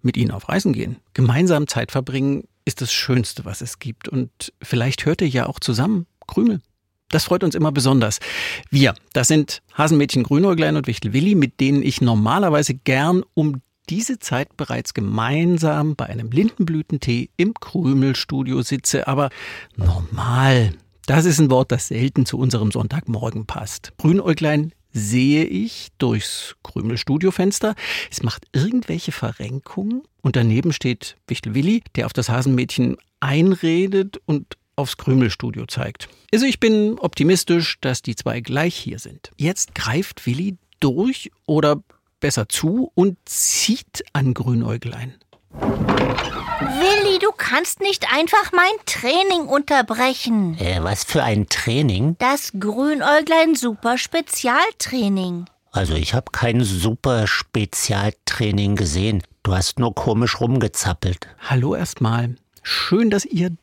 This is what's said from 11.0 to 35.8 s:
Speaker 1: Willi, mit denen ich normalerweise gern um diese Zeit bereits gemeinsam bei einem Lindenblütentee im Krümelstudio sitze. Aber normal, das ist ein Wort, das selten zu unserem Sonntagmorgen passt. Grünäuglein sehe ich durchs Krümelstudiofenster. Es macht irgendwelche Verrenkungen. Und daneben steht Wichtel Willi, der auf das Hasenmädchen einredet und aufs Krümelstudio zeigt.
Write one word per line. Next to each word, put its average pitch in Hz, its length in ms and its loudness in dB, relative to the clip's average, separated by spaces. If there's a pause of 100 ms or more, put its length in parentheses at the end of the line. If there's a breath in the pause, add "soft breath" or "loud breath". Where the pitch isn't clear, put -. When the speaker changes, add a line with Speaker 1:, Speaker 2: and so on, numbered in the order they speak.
Speaker 1:
Willi, 165 220 4
mit 151 240 2
denen 139 240 4
ich - 180 0
normalerweise 139 760 2
gern 143 500 2 (100)
um 151 260 0 (280)
diese 226 320 -4
Zeit - 360 -4
bereits 120 380 -6
gemeinsam 151 1040 0
bei 117 100 -6
einem 113 240 -8
Lindenblütentee 156 1080 0
im 208 180 0
Krümelstudio 135 1080 0
sitze. - 460 -2
Aber 135 220 0 (440 loud breath)
normal, 113 1000 2 (320)
das 151 180 4
ist 160 160 4
ein 147 100 6
Wort, 127 220 4
das 123 160 -2
selten 127 360 0
zu - 140 -6
unserem 117 320 2
Sonntagmorgen 110 760 -4
passt. - 520 -12
Grünäuglein 156 720 2 (220)
sehe 127 520 2
ich - 440 -6 (100)
durchs - 640 -2
Krümelstudiofenster. 180 1120 -2 (380 loud breath)
Es - 100 -10
macht - 300 -6
irgendwelche 170 580 -2
Verrenkungen. 151 920 -6 (200)
Und 131 140 0
daneben 123 360 2
steht - 440 -6 (100)
Wichtel 113 300 -6
Willi, 190 260 2 (140)
der 117 100 -2
auf 110 60 -8
das - 160 -2
Hasenmädchen 127 680 0 (220)
einredet 180 1080 2
und - 320 -4 (200)
aufs - 220 -4
Krümelstudio 120 680 0
zeigt. - 420 -8 (240 soft breath)